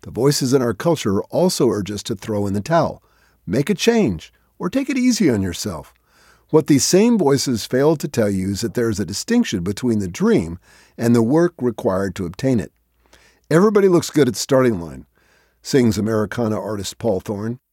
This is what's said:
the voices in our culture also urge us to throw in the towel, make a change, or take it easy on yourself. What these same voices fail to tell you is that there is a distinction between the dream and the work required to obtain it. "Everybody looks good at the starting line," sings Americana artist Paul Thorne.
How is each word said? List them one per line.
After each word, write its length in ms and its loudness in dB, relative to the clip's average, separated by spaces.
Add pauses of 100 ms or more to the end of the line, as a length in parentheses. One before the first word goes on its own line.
the 100 -16
voices 420 0
in 80 4
our 120 0
culture 500 0
also 460 0
urge 200 -2
us 140 -8
to 120 -6
throw 300 -6
in 60 -4
the 80 -2
towel, 420 -2 (440)
make 240 -2
a 40 0
change, 600 0 (260)
or 100 -6
take 200 -4
it 80 -2
easy 320 2
on 120 0
yourself. 520 -8 (560)
What 180 2
these 160 4
same 340 4
voices 480 0
fail 300 2
to 140 -8
tell 200 0
you 200 -2
is 120 -4
that 120 -6
there 160 0
is 100 -4
a 60 -2
distinction 580 -2
between 360 -2
the 100 -4
dream 500 0 (380)
and 180 4
the 80 6
work 380 2
required 540 -2
to 100 -6
obtain 340 -2
it. 140 -8 (760)
"Everybody 380 4
looks 220 2
good 180 2
at 60 -2
the 80 -8
starting 400 2
line," 240 -14 (560)
sings 360 2
Americana 640 -2
artist 380 -8
Paul 240 -2
Thorne. 380 -8 (140)